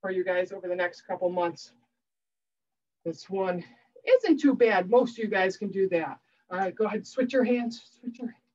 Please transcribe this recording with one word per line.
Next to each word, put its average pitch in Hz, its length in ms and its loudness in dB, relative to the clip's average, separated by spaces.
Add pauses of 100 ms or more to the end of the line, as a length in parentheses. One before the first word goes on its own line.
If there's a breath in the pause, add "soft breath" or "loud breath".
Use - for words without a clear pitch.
for 190 80 -6
you 185 140 -2
guys 185 280 -2
over 180 160 -10
the 180 80 -2
next 175 260 -4
couple 180 280 -4
months. 175 440 -4 (1300)
This 165 260 -10
one 185 340 -4 (400 loud breath)
isn't 427 360 4
too 269 160 4
bad. 190 340 4
Most 247 220 4
of - 80 -16
you 220 80 -4
guys 190 300 0
can 208 120 -6
do 190 200 0
that. 156 300 -2 (300)
All 180 80 -6
right, 190 180 -4
go 220 100 0
ahead, 208 200 -4
switch 262 280 -4
your 254 100 4
hands, 240 400 -2 (160)
switch - 180 -12
your 247 100 -10
hands. - 140 -14 (140)